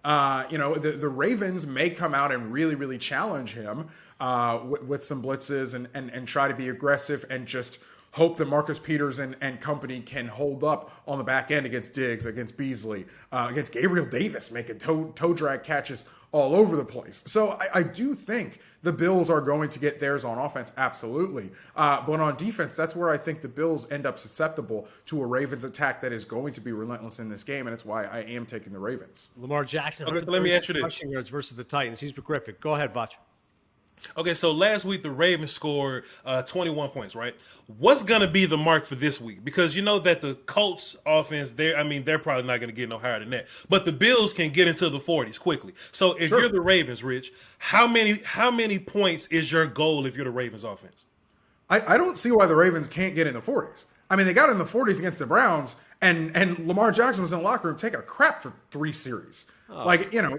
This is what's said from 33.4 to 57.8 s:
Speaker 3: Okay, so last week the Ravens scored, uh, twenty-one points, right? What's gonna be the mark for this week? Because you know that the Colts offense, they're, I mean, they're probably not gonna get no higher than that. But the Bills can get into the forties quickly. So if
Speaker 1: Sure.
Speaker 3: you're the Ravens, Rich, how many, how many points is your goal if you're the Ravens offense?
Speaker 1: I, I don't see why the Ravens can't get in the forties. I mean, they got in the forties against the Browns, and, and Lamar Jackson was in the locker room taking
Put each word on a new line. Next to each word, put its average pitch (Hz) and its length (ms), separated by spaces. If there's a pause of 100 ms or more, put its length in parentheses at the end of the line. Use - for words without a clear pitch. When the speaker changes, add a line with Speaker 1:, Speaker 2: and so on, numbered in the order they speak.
Speaker 3:
Okay, 170 160
so 160 180
last 196 340
week 190 160
the 156 80
Ravens 156 420
scored, 139 520 (220)
uh, 131 180
twenty-one 151 460
points, 110 260
right? 120 180 (440)
What's 196 260
gonna 202 260
be 185 160
the 156 120
mark 156 280
for 135 100
this 139 240
week? 104 240
Because 156 320
you 196 60
know 208 180
that 165 220
the 139 140
Colts - 600 (100)
offense, 151 460
they're, 151 260
I 151 60
mean, 143 200
they're 156 160
probably 131 240
not 123 160
gonna 117 140
get 117 160
no 113 100
higher 117 200
than 107 120
that. 120 160 (220)
But 185 160
the 170 60
Bills 220 420
can 156 180
get 170 160
into 165 220
the 139 100
forties 127 400
quickly. 143 340 (180)
So 185 220
if 165 160
Speaker 1:
Sure. 240 120
Speaker 3:
you're 240 80
the 190 120
Ravens, 147 420
Rich, 127 300 (240)
how 233 300
many, 214 360
how 240 280
many 226 260
points 185 500
is 160 240
your 160 140
goal 143 400
if 123 100
you're 135 100
the 127 60
Ravens 117 320
offense? 101 420 (640)
Speaker 1:
I, 208 260
I - 20
don't 359 200
see 240 140
why 202 140
the 160 100
Ravens 165 320
can't 180 280
get 160 100
in 135 80
the 117 80
forties. - 440 (240)
I 190 60
mean, 190 120
they 180 60
got 277 160
in 214 80
the 165 80
forties 214 340
against 175 180
the 139 80
Browns, 160 520 (240)
and, 165 340
and 175 320
Lamar 202 240
Jackson 226 300
was 165 100
in 175 80
the 165 40
locker 202 260
room 147 80
taking 202 220